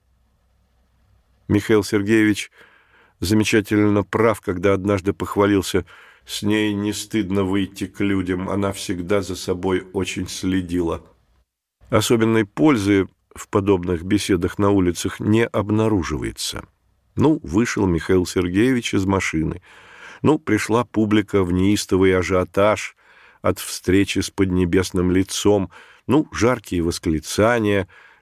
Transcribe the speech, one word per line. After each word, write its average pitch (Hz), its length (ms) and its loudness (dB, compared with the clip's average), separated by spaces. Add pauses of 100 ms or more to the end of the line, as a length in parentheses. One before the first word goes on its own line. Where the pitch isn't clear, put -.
(1500)
Михаил 104 360 2
Сергеевич 104 680 0 (680)
замечательно 104 840 2
прав, 110 380 0
когда 95 320 0
однажды 98 400 -2
похвалился: 98 720 0 (400)
"С - 180 -10
ней 107 300 0
не 101 200 -4
стыдно 101 500 -2
выйти 95 440 -4
к - 120 -12
людям, 92 500 -2
она 98 240 -2
всегда 95 480 -4
за 92 140 -8
собой 92 580 -4
очень 92 340 -6
следила". 90 760 -4 (840)
Особенной 113 560 2
пользы 101 600 2 (280)
в - 140 -16
подобных 92 540 2
беседах 92 540 0
на 101 140 2
улицах 92 480 0
не 110 260 2
обнаруживается. 104 1200 -2 (500)
Ну, 147 280 2
вышел 104 420 0
Михаил 90 400 2
Сергеевич 104 720 -2
из 98 100 0
машины. 80 560 -2 (600)
Ну, 151 180 2
пришла 110 440 0
публика 104 600 0
в 90 80 -2
неистовый 95 680 2
ажиотаж 92 800 0 (480)
от 95 160 -2
встречи - 600 0
с - 120 -6
поднебесным 92 800 0
лицом. 95 580 0 (380)
Ну, 151 260 2
жаркие 107 480 0
восклицания, 98 1080 0 (340)